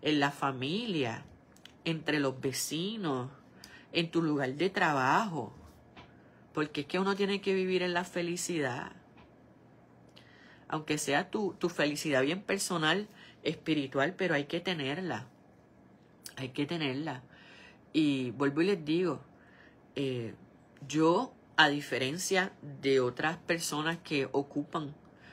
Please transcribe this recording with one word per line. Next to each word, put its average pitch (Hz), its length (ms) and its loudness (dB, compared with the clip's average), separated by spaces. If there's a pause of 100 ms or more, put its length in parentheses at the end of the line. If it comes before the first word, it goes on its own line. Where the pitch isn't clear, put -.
en 151 180 2
la 143 100 4
familia, 139 960 -2 (600)
entre 151 340 0
los 131 220 0
vecinos, 147 880 -4 (640)
en 165 180 0
tu 165 120 2
lugar 139 320 2
de 165 140 2
trabajo, 156 840 2 (1000)
porque 151 300 -2
es - 40 -6
que 185 120 -2
uno 196 180 2
tiene 196 240 2
que 196 140 0
vivir 185 280 2
en 180 120 0
la 180 100 0
felicidad, 175 880 -4 (1800)
aunque 151 300 -2
sea 147 320 0
tu, 202 240 -2
tu 175 160 0
felicidad 147 500 2
bien 160 220 0
personal, 190 680 0 (340)
espiritual, 143 720 0
pero 175 180 0
hay 143 100 0
que 165 160 -4
tenerla, 151 680 -4 (1080)
hay 131 140 -8
que 143 160 -2
tenerla. 147 560 -4 (720)
Y 139 380 4
vuelvo 139 300 2
y 180 40 4
les 190 180 2
digo, 156 360 0 (760)
eh, 127 380 -4 (540)
yo, 165 460 4 (220)
a 156 120 8
diferencia 147 840 0 (280)
de 135 200 4
otras 147 360 0
personas 165 600 -2
que 139 340 -2
ocupan 147 600 -4 (380)